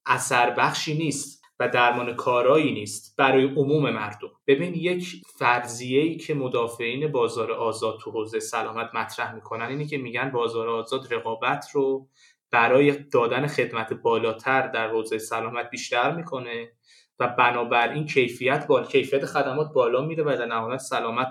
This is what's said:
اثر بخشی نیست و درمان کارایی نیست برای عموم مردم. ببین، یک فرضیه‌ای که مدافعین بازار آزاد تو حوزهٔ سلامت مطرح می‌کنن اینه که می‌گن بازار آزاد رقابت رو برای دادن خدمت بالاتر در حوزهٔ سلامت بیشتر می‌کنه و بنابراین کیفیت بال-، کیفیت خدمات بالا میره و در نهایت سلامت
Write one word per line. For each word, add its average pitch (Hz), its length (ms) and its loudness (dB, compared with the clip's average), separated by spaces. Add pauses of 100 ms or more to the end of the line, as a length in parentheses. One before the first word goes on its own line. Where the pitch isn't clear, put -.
اثر 123 440 2
بخشی 151 480 0
نیست - 440 -4 (180)
و 123 80 2
درمان 120 480 2
کارایی 127 580 4
نیست - 440 -10
برای 135 280 6
عموم 139 440 2
مردم. 107 380 -6 (200)
ببین، 170 260 4
یک 180 480 -4 (160)
فرضیه‌ای 127 800 0
که - 160 -6
مدافعین 127 800 -2
بازار 113 400 0
آزاد 110 500 -2
تو 107 100 -12
حوزهٔ 110 280 -4
سلامت 113 540 -6
مطرح 113 420 -6
می‌کنن 113 300 -8
اینه 139 200 -6
که 147 120 -6
می‌گن 127 340 -4
بازار 117 380 -2
آزاد 113 440 -4
رقابت 117 600 -4
رو 135 340 0 (440)
برای 127 400 6
دادن 131 560 2
خدمت 117 460 -2
بالاتر 117 720 0
در 110 220 -2
حوزهٔ 113 280 -2
سلامت 113 520 -6
بیشتر 131 460 -2
می‌کنه 120 560 -8 (480)
و 120 80 0
بنابراین 120 760 2
کیفیت 127 640 0
بال-، 127 200 4
کیفیت 135 380 2
خدمات 143 480 -2
بالا 127 320 2
میره 160 180 -2
و 139 160 0
در 117 60 -2
نهایت 117 340 -4
سلامت 120 520 -2